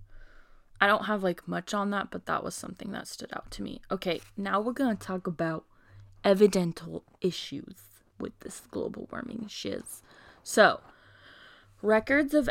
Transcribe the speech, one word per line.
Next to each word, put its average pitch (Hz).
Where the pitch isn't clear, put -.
I 196
don't 202
have, 208
like, 175
much 175
on 202
that, 202
but -
that -
was -
something -
that -
stood -
out -
to 202
me. -
Okay, 185
now 196
we're 233
gonna 240
talk 190
about 165
evidential 185
issues -
with -
this -
global -
warming -
shiz. -
So, -
records 269
of 294